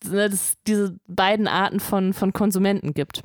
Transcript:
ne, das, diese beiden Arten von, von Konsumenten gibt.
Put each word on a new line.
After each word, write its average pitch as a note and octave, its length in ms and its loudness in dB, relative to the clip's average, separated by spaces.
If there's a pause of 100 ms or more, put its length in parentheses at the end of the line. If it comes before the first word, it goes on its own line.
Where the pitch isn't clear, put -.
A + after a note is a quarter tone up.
ne, G3+ 200 0
das, - 260 -4 (120)
diese G3+ 300 0 (100)
beiden G3 400 2
Arten F#3+ 320 0
von, F#3+ 320 2
von F#3+ 220 0
Konsumenten G3 600 0
gibt. - 320 -6